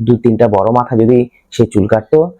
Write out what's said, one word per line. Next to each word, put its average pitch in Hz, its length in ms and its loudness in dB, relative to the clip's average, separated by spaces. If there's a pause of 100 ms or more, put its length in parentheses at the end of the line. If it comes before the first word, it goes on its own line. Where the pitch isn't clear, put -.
দু 117 140 2
তিনটা 117 320 0
বড় 101 220 0
মাথা 123 260 -2
যদি 123 320 2 (220)
সে 117 160 0
চুল 101 200 -2
কাটতো, 156 540 -2